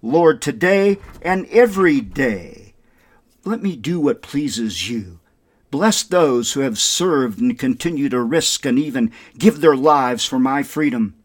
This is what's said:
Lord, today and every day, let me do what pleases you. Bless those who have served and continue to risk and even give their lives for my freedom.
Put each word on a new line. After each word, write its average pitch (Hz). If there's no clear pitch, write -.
Lord, 151
today 196
and 185
every 190
day, 98
let 220
me 185
do 156
what 143
pleases 113
you. 92
Bless 202
those 139
who 139
have 123
served 131
and 123
continue 139
to 123
risk 143
and 127
even 131
give 165
their 151
lives 131
for 131
my 135
freedom. 123